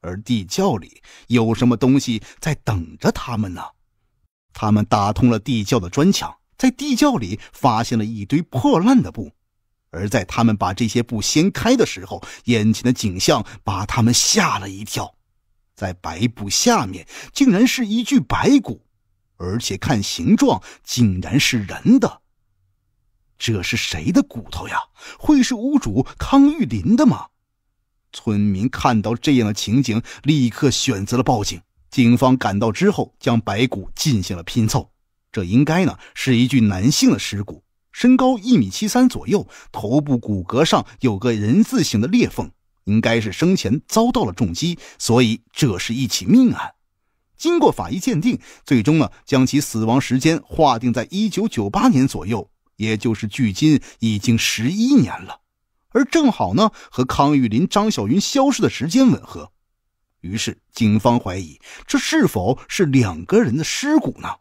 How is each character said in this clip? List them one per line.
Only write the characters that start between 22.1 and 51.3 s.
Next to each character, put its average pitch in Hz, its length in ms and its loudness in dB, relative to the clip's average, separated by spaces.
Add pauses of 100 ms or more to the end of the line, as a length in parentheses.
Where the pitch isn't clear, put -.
这 101 240 -2
是 110 160 -6
谁 - 340 -4
的 170 100 4
骨 - 280 -8
头 - 180 -10
呀？ - 100 -6 (400)
会 285 240 4
是 247 120 0
屋 254 240 -2
主 104 280 -2 (120)
康 277 320 6
玉 294 160 -2
林 113 300 0
的 294 100 6
吗？ 135 220 0 (840)
村 104 260 -4
民 104 300 0
看 120 320 0
到 107 140 -2
这 139 220 0
样 113 100 2
的 107 80 -4
情 120 280 0
景， 117 200 -2 (200)
立 139 280 2
刻 135 200 0
选 101 360 -2
择 123 100 -2
了 127 60 2
报 117 200 0
警。 87 200 -8 (280)
警 120 280 4
方 131 180 4
赶 101 220 -2
到 113 120 0
之 180 200 2
后， - 280 -4
将 117 220 0
白 107 260 -2
骨 98 300 -8
进 117 260 0
行 90 140 -8
了 85 60 -12
拼 110 260 -2
凑。 - 240 -4 (400)
这 101 120 -6
应 113 200 2
该 165 220 0
呢， - 100 -4 (160)
是 127 240 0
一 123 100 4
具 123 140 2
男 101 300 2
性 262 200 2
的 120 80 0
尸 101 240 -8
骨， - 220 -14 (260)
身 254 280 4
高 262 180 2
一 214 220 2
米 101 100 0
七 208 180 -6
三 247 220 4
左 - 180 -4
右， - 220 -2 (240)
头 117 280 0
部 143 180 -2
骨 98 260 -4
骼 117 180 0
上 - 220 2 (160)
有 110 180 0
个 120 140 0
人 113 320 2
字 226 200 0
形 107 160 0
的 123 80 0
裂 226 200 2
缝， - 220 -8 (340)
应 104 160 2
该 117 200 2
是 107 100 -6
生 101 240 0
前 110 320 -2
遭 226 240 2
到 233 140 0
了 98 80 -4
重 90 200 -2
击， 165 240 -4 (220)
所 120 240 2
以 113 200 0 (100)
这 107 260 0
是 - 160 -6
一 131 140 -4
起 - 180 -6
命 233 260 6
案。 - 220 -10 (640)
经 339 240 -2
过 269 100 4
法 - 200 -8
医 185 100 -6
鉴 185 200 -2
定， 214 200 -2 (240)
最 123 180 2
终 156 160 2
呢， 110 140 0 (120)
将 131 220 2
其 139 140 0
死 110 240 -4
亡 120 160 2
时 131 180 -2
间 160 260 0
划 131 360 0
定 120 120 -2
在 113 200 -4
一 208 160 -2
九 190 180 -2